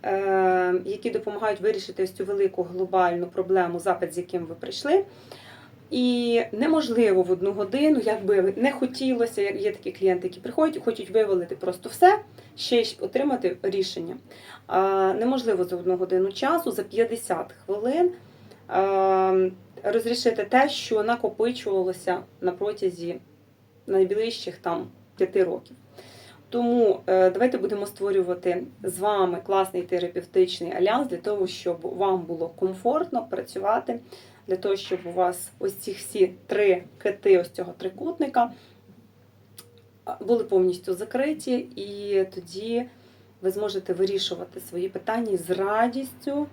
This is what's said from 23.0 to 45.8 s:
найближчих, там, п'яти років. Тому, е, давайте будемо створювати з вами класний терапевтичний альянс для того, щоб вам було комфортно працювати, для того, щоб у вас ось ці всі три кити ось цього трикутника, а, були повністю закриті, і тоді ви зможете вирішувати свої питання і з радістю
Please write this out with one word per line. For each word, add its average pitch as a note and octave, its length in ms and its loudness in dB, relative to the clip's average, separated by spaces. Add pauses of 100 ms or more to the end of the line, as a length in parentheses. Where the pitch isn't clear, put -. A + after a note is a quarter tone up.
найближчих, G3 680 0
там, - 300 -4 (300)
п'яти F#3 280 2
років. - 320 -6 (760)
Тому, A#3+ 540 4
е, F#3 240 6
давайте A#3+ 280 2
будемо G3+ 280 -2
створювати F3+ 760 -2 (200)
з F#3 160 -6
вами F#3+ 480 2
класний F#3+ 360 0
терапевтичний F3 880 0
альянс A3+ 360 2
для F3+ 80 -6
того, G3+ 300 -2
щоб F3 360 -6
вам F#3 400 0
було E3 260 -6
комфортно A#3 840 -2
працювати, G#3+ 720 -4 (460)
для F#3 100 0
того, G3 200 -2
щоб F#3 280 -6
у F3 60 -10
вас F3+ 480 -2
ось G3 160 -4
ці - 180 -10
всі F#3+ 420 0 (120)
три F#3+ 380 2 (140)
кити G3+ 400 4
ось F3 120 -2
цього F3 220 -10
трикутника, A#3+ 800 -2 (1500)
а, - 200 -10
були A3 200 2
повністю F#3 500 0
закриті, B3+ 640 -2 (200)
і G3+ 480 -2 (100)
тоді G3+ 500 -6 (580)
ви F#3 80 0
зможете F#3+ 420 -4
вирішувати F#3 680 -2
свої F3+ 280 -6
питання A3+ 440 -4
і F#3 40 0
з E3+ 140 -6
радістю B3 1040 -2